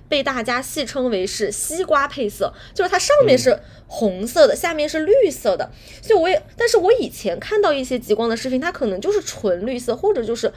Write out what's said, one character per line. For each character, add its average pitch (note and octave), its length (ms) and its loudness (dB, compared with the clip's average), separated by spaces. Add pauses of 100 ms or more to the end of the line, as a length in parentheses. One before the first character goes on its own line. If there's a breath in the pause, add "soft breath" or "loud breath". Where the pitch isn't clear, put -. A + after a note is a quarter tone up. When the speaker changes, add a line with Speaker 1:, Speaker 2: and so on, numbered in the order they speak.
Speaker 1:
被 D4 140 0
大 C4 220 -4
家 A#3+ 180 -4
戏 - 240 -6
称 B3+ 240 -4
为 F#3+ 160 -2
是 G3+ 260 -4
西 E4+ 320 -6
瓜 C#4+ 240 2
配 A3+ 220 -4
色， - 240 -4 (220 loud breath)
就 G4 80 0
是 F4+ 60 0
它 F#4+ 100 0
上 C#5+ 160 2 (100)
面 C4+ 100 6
是 B3+ 240 2 (280 loud breath)
红 G3 400 -4
色 D4+ 200 6
的， G#3+ 60 2
Speaker 2:
嗯。 - 20 -4
Speaker 1:
下 E4+ 200 -2
面 D4+ 120 0
是 D#4 120 -4
绿 F#4+ 320 4
色 G3 260 -2
的， - 140 -6 (320 loud breath)
所 A4+ 120 4
以 F#4 40 6
我 E4 100 2
也， F#4 100 2 (160)
但 A#4 140 0
是 A4+ 80 6
我 F#4 160 4
以 A4 160 0
前 - 300 -6
看 G#4 200 -2
到 A#3 140 4
一 C#4 100 -4
些 B3+ 140 -4
极 A#3+ 160 -4
光 A#3 160 0
的 A3+ 80 -2
视 A#3+ 100 -8
频， B3+ 140 -2
它 E4+ 100 -4
可 C#4+ 140 -6
能 F#3+ 160 -4
就 D#4+ 100 -2
是 G#4 100 0
纯 F#3 440 -4
绿 B3 140 -6
色 A#3+ 160 -4
或 G4 180 0
者 C4 100 -2
就 A3+ 120 -4
是 A3+ 220 -4